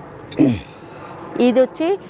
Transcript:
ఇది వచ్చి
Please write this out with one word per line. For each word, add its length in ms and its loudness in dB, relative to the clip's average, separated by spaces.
ఇది 220 4
వచ్చి 380 0